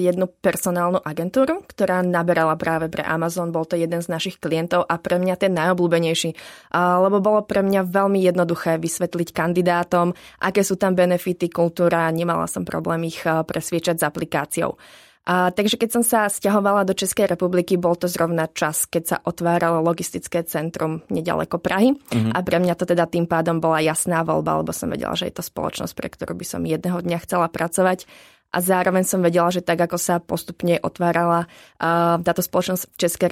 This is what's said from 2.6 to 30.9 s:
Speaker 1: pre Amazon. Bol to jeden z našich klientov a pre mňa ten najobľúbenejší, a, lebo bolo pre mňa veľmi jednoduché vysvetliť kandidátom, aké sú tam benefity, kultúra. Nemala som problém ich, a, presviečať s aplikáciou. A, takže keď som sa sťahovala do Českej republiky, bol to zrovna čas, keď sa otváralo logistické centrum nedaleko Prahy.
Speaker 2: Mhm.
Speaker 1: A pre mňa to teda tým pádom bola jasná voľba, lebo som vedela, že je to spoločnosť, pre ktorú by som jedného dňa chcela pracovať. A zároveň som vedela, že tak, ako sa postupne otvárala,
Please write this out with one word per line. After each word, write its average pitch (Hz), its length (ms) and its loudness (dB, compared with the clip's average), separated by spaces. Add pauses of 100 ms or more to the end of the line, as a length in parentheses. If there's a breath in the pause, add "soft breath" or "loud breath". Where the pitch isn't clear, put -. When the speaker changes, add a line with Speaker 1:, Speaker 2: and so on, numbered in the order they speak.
Speaker 1:
pre 156 160 -4
Amazon. 165 480 -2
Bol 160 160 -2
to 175 80 0
jeden 170 240 -2
z 170 80 -8
našich 170 320 -6
klientov 165 480 0
a 170 80 -2
pre 180 240 0
mňa 185 160 0
ten 190 160 2
najobľúbenejší, 170 800 0 (400 loud breath)
a, 180 240 4
lebo 196 240 4
bolo 214 240 2
pre 202 160 0
mňa 196 240 2
veľmi 196 400 2
jednoduché 170 560 2
vysvetliť 170 560 -4
kandidátom, 175 800 2 (240 loud breath)
aké 196 240 2
sú 185 160 -2
tam 185 160 2
benefity, 180 480 2
kultúra. 170 640 2
Nemala 165 400 0
som 180 160 -6
problém 165 400 -4
ich, 165 240 -8
a, 160 160 0
presviečať - 560 -4
s 156 80 2
aplikáciou. 160 720 -4 (440 loud breath)
A, 180 240 2
takže 202 320 0
keď 226 80 0
som 240 160 0
sa 214 240 2
sťahovala 202 560 2
do 190 80 2
Českej 196 320 0
republiky, 180 560 2
bol 175 160 2
to 180 80 -4
zrovna 170 400 0
čas, 156 400 -2
keď 165 180 -2
sa - 220 -2
otváralo 170 560 0
logistické 170 640 -2
centrum 160 640 -4
nedaleko 165 480 -4
Prahy. 196 400 2
Speaker 2:
Mhm. 113 320 0
Speaker 1:
A 185 160 -2
pre 170 160 2
mňa 175 160 2
to 180 80 -4
teda 170 240 2
tým 170 160 0
pádom 165 320 0
bola 160 240 2
jasná 160 400 0
voľba, 156 400 0
lebo 160 80 -4
som - 160 -6
vedela, - 320 -4
že - 80 -4
je - 160 -8
to - 0 -
spoločnosť, - 560 -8
pre - 160 -10
ktorú 175 240 -10
by 175 80 -12
som 175 160 -8
jedného 170 400 -4
dňa 175 240 -2
chcela 170 240 0
pracovať. 185 560 0 (480 loud breath)
A 180 80 0
zároveň 185 400 2
som 185 240 2
vedela, 170 240 4
že 180 160 -2
tak, 170 160 0
ako 170 160 -2
sa 175 240 0
postupne 175 560 -2
otvárala, 170 720 0 (320 loud breath)